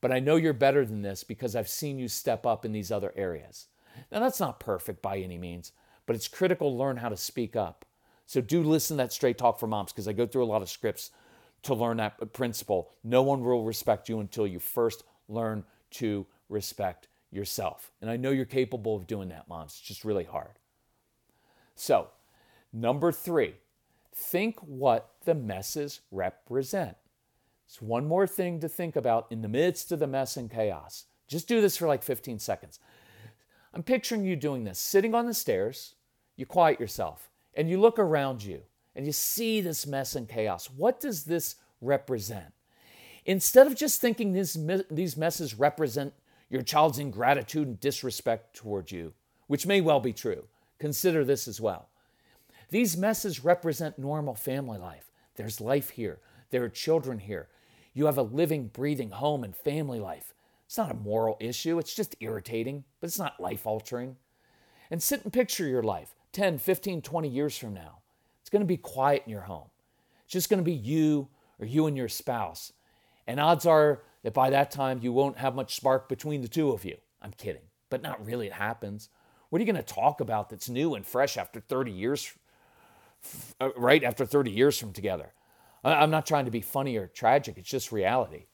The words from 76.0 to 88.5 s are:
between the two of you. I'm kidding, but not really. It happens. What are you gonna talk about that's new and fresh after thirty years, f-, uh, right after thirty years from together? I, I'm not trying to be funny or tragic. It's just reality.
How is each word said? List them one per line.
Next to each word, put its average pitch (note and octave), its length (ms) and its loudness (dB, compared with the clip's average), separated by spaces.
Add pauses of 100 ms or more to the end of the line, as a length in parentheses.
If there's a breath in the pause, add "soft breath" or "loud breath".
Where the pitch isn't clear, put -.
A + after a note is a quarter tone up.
between D3 340 -4
the A#2+ 60 -6
two D3+ 220 2
of G2+ 160 0
you. - 120 -8 (220)
I'm G2+ 120 -14
kidding, F2 320 -8 (260)
but B2+ 140 -4
not A#2+ 200 -8
really. A#2 220 -4
It F#2+ 80 -8
happens. G#2 560 -6 (400 soft breath)
What E3 100 2
are A3+ 40 2
you A3+ 80 2
gonna F3+ 100 0
talk C#3 400 0
about G#2+ 300 -2
that's G#2+ 180 -12
new C#3 240 0
and G2+ 100 -8
fresh C3+ 320 0
after A2+ 240 -8
thirty B2+ 320 -4
years, A2 400 -2 (920 soft breath)
f-, - 360 -16
uh, C3 160 0
right C3 280 6
after B2 200 0
thirty C3 280 2
years B2+ 260 4
from G#2 160 -8
together? F#2 400 -6 (500 soft breath)
I, D3+ 120 4
I'm D#3 160 6
not D#3 160 2
trying C#3+ 180 2
to A#2+ 60 -4
be A2+ 100 -2
funny C3+ 340 -4
or G2 120 -4
tragic. B2 500 2
It's F2+ 120 -16
just - 220 -4
reality. G2+ 640 0